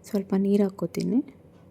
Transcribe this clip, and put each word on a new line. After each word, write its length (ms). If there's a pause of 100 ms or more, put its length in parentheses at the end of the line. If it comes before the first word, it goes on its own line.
ಸ್ವಲ್ಪ 240 (140)
ನೀರು 220
ಹಾಕ್ಕೋತೀನಿ, 520 (520)